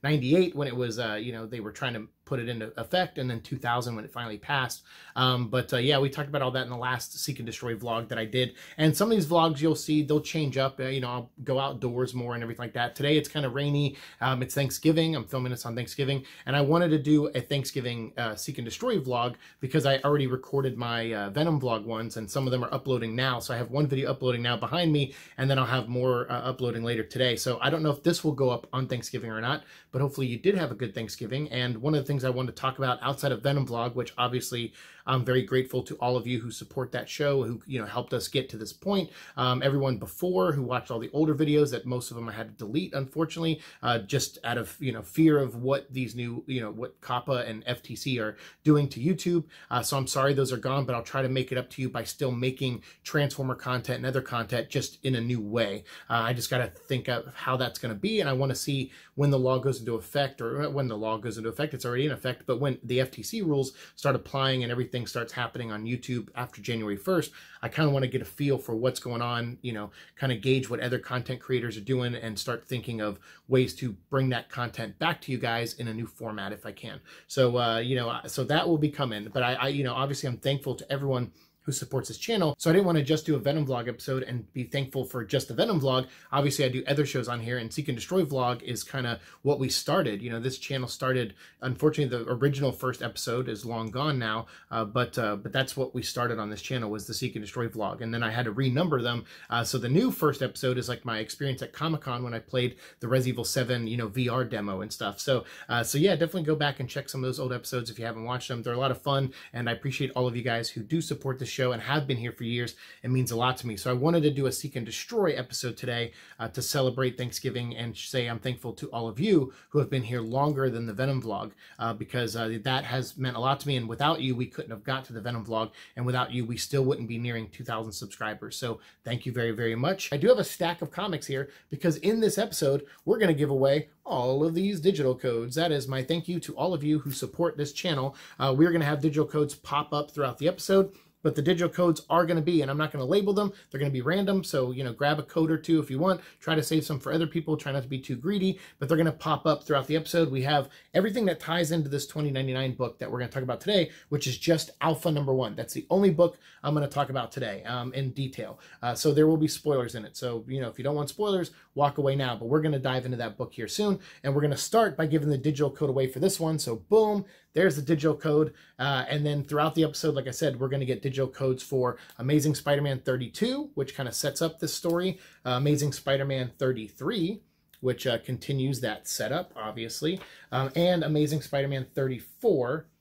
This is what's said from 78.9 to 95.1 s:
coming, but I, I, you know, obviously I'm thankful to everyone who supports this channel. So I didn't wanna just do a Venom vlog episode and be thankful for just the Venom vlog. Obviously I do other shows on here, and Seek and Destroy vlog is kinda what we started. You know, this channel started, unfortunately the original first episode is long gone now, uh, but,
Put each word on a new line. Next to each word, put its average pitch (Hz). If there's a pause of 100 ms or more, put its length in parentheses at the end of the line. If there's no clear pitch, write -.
coming, 110
but 127
I, 123
I, 127
you 139
know, 120
obviously 135
I'm 120
thankful 135
to -
everyone 135 (300)
who 147
supports -
this 110
channel. 190
So -
I -
didn't 196
wanna 165
just 151
do 151
a -
Venom 147
vlog 120
episode 131
and 123
be 127
thankful 135
for 120
just 127
the 120
Venom 190
vlog. 131 (260)
Obviously 143
I 127
do 127
other 143
shows 123
on 120
here, 120
and 113
Seek 143
and 127
Destroy 180
vlog 123
is 120
kinda 120 (220)
what 139
we 131
started. 131
You 120
know, 117
this 127
channel 127
started, 127 (260)
unfortunately 127
the 127
original 135
first 127
episode 120
is 110
long 113
gone 139
now, 110 (240)
uh, 113
but, 120